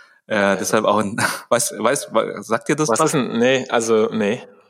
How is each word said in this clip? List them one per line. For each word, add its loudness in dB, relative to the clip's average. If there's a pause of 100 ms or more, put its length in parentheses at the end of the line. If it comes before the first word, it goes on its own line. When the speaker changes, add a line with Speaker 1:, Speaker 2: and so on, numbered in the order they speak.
(260)
Speaker 1:
Äh, -4
Speaker 2:
Ja. 2
Speaker 1:
deshalb 0
auch 4
ein, -2 (180)
<laughs> -14
weiß, 0
weiß, -2
wa-, -2
sagt -4
dir 2
das -2
Speaker 2:
Was 2
Speaker 1:
was? 4
Speaker 2:
ist 0
denn, -2
nee, 2
also, 2
nee. -2 (280)